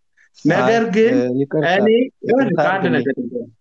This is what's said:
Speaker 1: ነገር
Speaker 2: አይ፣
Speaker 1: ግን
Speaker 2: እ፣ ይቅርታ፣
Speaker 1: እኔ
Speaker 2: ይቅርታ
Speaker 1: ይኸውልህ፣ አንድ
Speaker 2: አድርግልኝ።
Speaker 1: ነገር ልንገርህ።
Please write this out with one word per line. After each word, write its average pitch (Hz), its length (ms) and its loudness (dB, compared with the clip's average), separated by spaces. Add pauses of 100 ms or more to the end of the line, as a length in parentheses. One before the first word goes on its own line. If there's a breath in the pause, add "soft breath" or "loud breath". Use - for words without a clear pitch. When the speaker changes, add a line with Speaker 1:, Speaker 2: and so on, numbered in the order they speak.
(460 soft breath)
Speaker 1:
ነገር 214 360 2
Speaker 2:
አይ፣ 202 100 -4
Speaker 1:
ግን 220 240 4
Speaker 2:
እ፣ 123 80 2 (120)
ይቅርታ፣ 143 380 -2
Speaker 1:
እኔ 202 140 2 (320)
Speaker 2:
ይቅርታ - 60 -14
Speaker 1:
ይኸውልህ፣ 208 360 0
አንድ 151 60 0
Speaker 2:
አድርግልኝ። 180 280 -2
Speaker 1:
ነገር 135 200 -2
ልንገርህ። 117 340 -8 (120)